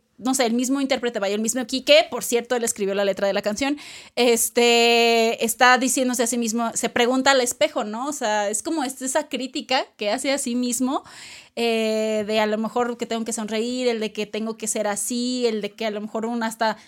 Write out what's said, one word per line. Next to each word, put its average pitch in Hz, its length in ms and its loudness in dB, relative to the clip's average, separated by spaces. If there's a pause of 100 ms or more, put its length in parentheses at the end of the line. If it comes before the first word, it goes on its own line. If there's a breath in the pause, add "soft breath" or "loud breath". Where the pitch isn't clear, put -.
(200)
no 254 160 -2
sé, 262 100 2
el 226 80 2
mismo 254 280 0
intérprete, 262 360 -2
vaya, 196 160 -2
el 208 80 -2
mismo 247 240 -2
Quique, 262 460 4
por 220 120 -6
cierto, 233 320 -2
él 233 80 -2
escribió 208 300 -2
la 202 120 0
letra 196 200 0
de 196 80 0
la 202 80 0
canción, 269 380 -2 (360 loud breath)
este, 233 1300 4
está 247 360 4
diciéndose 254 420 0
a 233 60 2
sí 247 100 -2
mismo, 233 380 -2
se 233 140 -2
pregunta 254 420 2
al 269 100 6
espejo, 285 420 0
¿no? 220 240 -6
O 294 60 -4
sea, 214 380 0
es 220 100 -4
como 330 220 -2
es-, 262 180 -6
esa 294 260 -2
crítica 262 600 -4 (100)
que 208 140 -2
hace 262 200 -2
a 269 60 0
sí 247 180 -4
mismo, 247 480 -2 (520 loud breath)
eh, 220 720 0
de 220 120 0
a 214 60 2
lo 214 140 0
mejor 240 380 -2
que 233 100 -6
tengo 226 180 -4
que 226 80 -6
sonreír, 226 540 -2
el 226 120 0
de 214 140 -4
que 214 140 -6
tengo 220 300 -6
que 220 100 -8
ser 214 180 -2
así, 240 600 -2
el 214 140 0
de 202 100 -6
que 220 160 -6
a 214 40 -2
lo 208 100 -6
mejor 220 260 -6
uno 233 180 -2
hasta 220 320 -2 (100)